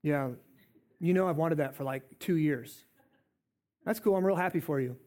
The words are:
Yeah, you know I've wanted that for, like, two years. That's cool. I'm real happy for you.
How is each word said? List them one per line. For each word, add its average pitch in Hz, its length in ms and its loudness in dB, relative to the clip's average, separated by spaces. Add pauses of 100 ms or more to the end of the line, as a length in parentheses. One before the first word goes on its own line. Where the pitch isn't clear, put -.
Yeah, 139 300 0 (640)
you 180 160 2
know 185 120 2
I've 160 100 0
wanted 160 200 2
that 139 160 -2
for, 139 100 -10
like, 135 360 -8
two 180 160 0
years. 143 480 -2 (1000)
That's 220 160 -2
cool. 202 160 4
I'm 190 100 2
real 196 100 4
happy 180 260 0
for 143 180 -2
you. 123 280 -4